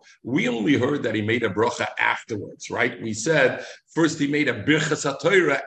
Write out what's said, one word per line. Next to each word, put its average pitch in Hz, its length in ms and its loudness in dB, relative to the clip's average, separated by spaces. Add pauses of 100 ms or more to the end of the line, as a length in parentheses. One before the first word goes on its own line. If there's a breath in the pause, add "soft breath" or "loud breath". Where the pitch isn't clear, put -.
(240 loud breath)
We 165 240 -2
only 214 280 2
heard 127 280 0
that 113 100 -2
he 107 80 0
made 117 220 0
a 107 60 2
bracha 110 380 0 (120)
afterwards, 113 720 -4
right? 120 300 -2
We 113 120 -6
said 127 500 2 (300 loud breath)
first 156 240 2
he 143 100 0
made 147 200 0
a 110 160 -2
Birchas 151 420 2
HaTorah 160 600 2